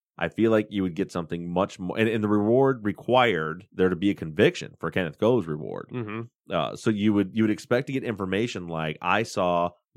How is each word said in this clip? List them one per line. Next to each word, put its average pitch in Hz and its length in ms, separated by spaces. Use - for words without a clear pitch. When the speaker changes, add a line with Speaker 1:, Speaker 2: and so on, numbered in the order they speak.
Speaker 1:
I 85 100
feel 110 220
like 110 180
you 101 140
would 90 120
get 90 160
something 87 400
much 92 280
more, 92 200
and, 110 80
and 110 160
the 104 60
reward 113 560
required 98 880
there 92 160
to 90 80
be 98 140
a 95 40
conviction 98 640
for 82 120
Kenneth 85 280
Gove's 107 280
reward. 65 440
Speaker 2:
Mm-hmm. 113 640
Speaker 1:
Uh, 69 240
so - 140
you 104 240
would, 98 180
you 110 100
would 107 80
expect 123 360
to 143 80
get 131 100
information 98 640
like, 80 320
"I 95 220
saw 87 480